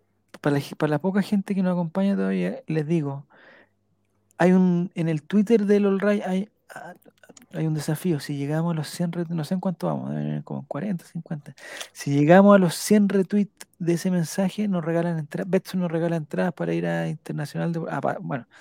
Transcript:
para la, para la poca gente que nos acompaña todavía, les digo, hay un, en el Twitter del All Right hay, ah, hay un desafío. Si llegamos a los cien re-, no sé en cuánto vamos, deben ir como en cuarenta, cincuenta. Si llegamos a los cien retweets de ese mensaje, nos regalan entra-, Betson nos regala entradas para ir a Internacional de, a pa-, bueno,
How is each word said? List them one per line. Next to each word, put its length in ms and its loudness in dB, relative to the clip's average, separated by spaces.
para 160 0
la, 40 0
para 140 0
la 80 0
poca 220 0
gente 340 -2
que 80 0
nos 100 0
acompaña 420 0
todavía, 520 -2
les 180 -2
digo, 400 -2
hay 140 6
un, 440 4
en 140 -2
el 140 -2
Twitter 420 2
del 200 4
All 140 2
Right 260 0
hay, 240 -4
ah, 180 -16
hay 140 -4
un 60 -2
desafío. 460 -2
Si 180 -8
llegamos 360 -2
a 20 -2
los 140 -4
cien 220 -4
re-, 180 -4
no 140 -4
sé 120 -4
en 60 -2
cuánto 260 -4
vamos, 240 -4
deben 260 -2
ir 60 -6
como 160 -8
en 80 -12
cuarenta, 380 -6
cincuenta. 500 -12
Si 180 -6
llegamos 440 8
a 40 8
los 160 2
cien 340 4
retweets 420 0
de 140 0
ese 180 0
mensaje, 560 -2
nos 180 0
regalan 340 0
entra-, 280 -8
Betson 320 -2
nos 120 -2
regala 260 -2
entradas 360 -2
para 200 -4
ir 120 -2
a 220 -2
Internacional 680 -6
de, 160 -4
a 120 -6
pa-, 180 -2
bueno, 260 -6